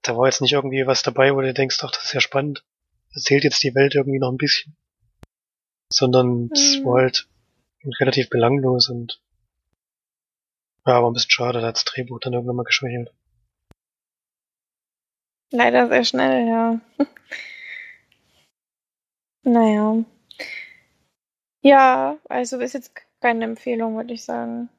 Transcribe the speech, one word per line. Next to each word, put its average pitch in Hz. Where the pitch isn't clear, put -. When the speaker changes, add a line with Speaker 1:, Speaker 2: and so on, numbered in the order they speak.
Speaker 1:
da 117
war 127
jetzt 131
nicht 131
irgendwie 135
was 131
dabei, 135
wo 135
du 131
denkst, 135
„Ach, 135
das -
ist -
ja 143
spannend. 139
Erzählt 139
jetzt -
die 131
Welt 139
irgendwie 135
noch 127
ein 127
bisschen.“ -
Sondern 123
es 277
Speaker 2:
Mhm. 269
Speaker 1:
war 127
halt -
relativ 131
belanglos 127
und, 120
ja, 123
war 120
ein 120
bisschen -
schade, 120
da 113
hat's 113
Drehbuch 123
dann 131
irgendwann 123
mal 123
geschwächelt. 120
Speaker 2:
Leider 240
sehr 240
schnell, 254
ja. 226
<laughs> 285
Naja. 220
Ja, 269
also 254
ist 247
jetzt -
keine 233
Empfehlung, 226
würd 233
ich 233
sagen. 233